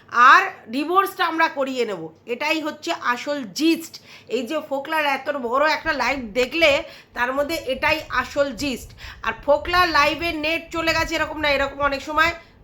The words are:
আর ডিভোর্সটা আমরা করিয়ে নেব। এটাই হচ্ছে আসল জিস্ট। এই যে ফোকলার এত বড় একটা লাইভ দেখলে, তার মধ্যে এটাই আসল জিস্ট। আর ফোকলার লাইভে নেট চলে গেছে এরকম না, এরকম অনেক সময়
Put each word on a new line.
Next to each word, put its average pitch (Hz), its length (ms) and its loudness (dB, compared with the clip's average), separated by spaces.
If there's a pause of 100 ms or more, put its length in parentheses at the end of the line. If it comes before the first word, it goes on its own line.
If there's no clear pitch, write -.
আর 302 640 6
ডিভোর্সটা 359 560 0
আমরা 330 220 2
করিয়ে 262 360 -2
নেব। 175 240 -6 (180)
এটাই 294 340 -2
হচ্ছে 311 400 -6
আসল 262 440 -4
জিস্ট। 320 560 -2 (280)
এই 226 180 -4
যে 311 220 -4
ফোকলার 294 380 -2
এত 269 240 -2
বড় 277 420 2
একটা 311 200 -2
লাইভ 262 280 -2
দেখলে, 254 640 2 (300)
তার 247 180 -2
মধ্যে 285 220 -2
এটাই 302 540 -2
আসল 277 440 -2
জিস্ট। 240 380 -6 (320)
আর 226 100 -4 (140)
ফোকলার 339 420 2
লাইভে 311 440 2
নেট 320 400 -4
চলে 330 200 0
গেছে 320 220 0
এরকম 311 260 -2
না, 294 100 2
এরকম 277 300 0
অনেক 277 220 0
সময় 311 300 0 (320)